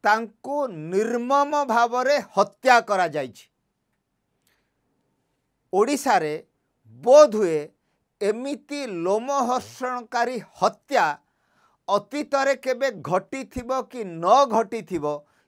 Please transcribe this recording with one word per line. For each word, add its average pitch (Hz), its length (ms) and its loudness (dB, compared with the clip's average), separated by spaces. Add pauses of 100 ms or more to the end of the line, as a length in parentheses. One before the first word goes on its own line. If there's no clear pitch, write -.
ତାଙ୍କୁ 233 640 -2
ନିର୍ମମ 240 960 -2
ଭାବରେ 247 540 0
ହତ୍ୟା 233 640 2
କରାଯାଇଛି। 160 680 -4 (2250)
ଓଡ଼ିଶାରେ 196 720 0 (400)
ବୋଧହୁଏ 185 880 4 (480)
ଏମିତି 262 680 -6
ଲୋମହର୍ଷଣକାରୀ 240 1500 -4 (120)
ହତ୍ୟା 185 640 -2 (720)
ଅତୀତରେ 269 680 -2
କେବେ 262 360 -4
ଘଟିଥିବ 233 920 -6
କି 240 220 -12
ନ 190 420 4
ଘଟିଥିବ, 180 800 -4 (220)